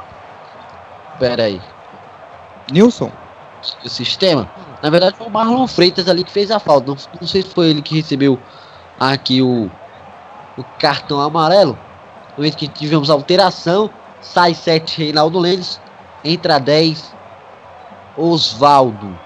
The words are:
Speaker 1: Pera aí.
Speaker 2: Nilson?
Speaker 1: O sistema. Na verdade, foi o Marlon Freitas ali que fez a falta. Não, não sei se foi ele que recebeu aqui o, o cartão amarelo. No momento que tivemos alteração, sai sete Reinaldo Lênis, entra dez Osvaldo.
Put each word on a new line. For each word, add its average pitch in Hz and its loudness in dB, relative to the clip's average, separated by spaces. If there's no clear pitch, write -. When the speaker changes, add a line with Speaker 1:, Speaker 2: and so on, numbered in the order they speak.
Speaker 1:
Pera 120 -2
aí. 98 -4
Speaker 2:
Nilson? 175 2
Speaker 1:
O 120 -12
sistema. 131 0
Na 147 -2
verdade, 180 2
foi 226 -14
o 233 -12
Marlon 226 0
Freitas 175 0
ali 180 2
que - -10
fez 202 -2
a 214 0
falta. 139 2
Não, 143 -6
não 170 -8
sei 190 -2
se 180 -10
foi 170 0
ele 151 0
que 151 -6
recebeu 139 0
aqui 131 0
o, 120 0
o 131 -14
cartão 143 -2
amarelo. 160 2
No 143 -6
momento 156 -2
que 151 -8
tivemos 151 -2
alteração, 180 0
sai 175 2
sete 160 -2
Reinaldo 156 0
Lênis, 180 -2
entra 165 0
dez 156 0
Osvaldo. 131 2